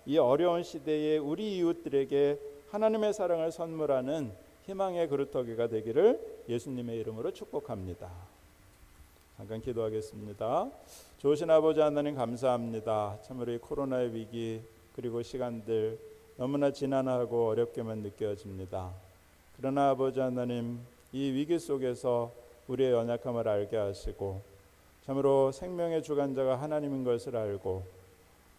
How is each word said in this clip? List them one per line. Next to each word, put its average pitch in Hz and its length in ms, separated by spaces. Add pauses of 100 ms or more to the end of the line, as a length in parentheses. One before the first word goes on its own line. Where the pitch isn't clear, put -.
이 147 120
어려운 165 440
시대에 151 560
우리 175 380
이웃들에게 143 840 (320)
하나님의 214 440
사랑을 170 360
선물하는 151 840 (340)
희망의 185 420
그루터기가 131 600
되기를 117 520 (280)
예수님의 120 520
이름으로 110 320
축복합니다. 92 800 (1300)
잠깐 107 240
기도하겠습니다. 110 1120 (480)
좋으신 151 320
아버지 156 300
하나님, 147 340
감사합니다. 117 1080
참으로 123 300
이 120 60
코로나의 127 560
위기 113 460 (360)
그리고 117 260
시간들 113 760 (380)
너무나 139 340
지난하고 127 800
어렵게만 113 500
느껴집니다. 98 920 (640)
그러나 139 340
아버지 131 300
하나님, 123 600 (320)
이 139 180
위기 151 280
속에서 123 720 (360)
우리의 127 240
연약함을 117 540
알게 104 300
하시고 98 720 (600)
참으로 135 400
생명의 170 540
주관자가 135 500
하나님인 143 480
것을 120 320
알고, 98 480 (760)